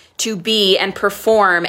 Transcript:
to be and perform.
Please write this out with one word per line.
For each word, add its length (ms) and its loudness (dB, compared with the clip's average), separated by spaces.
to 200 -6
be 400 0
and 180 -4
perform. 720 0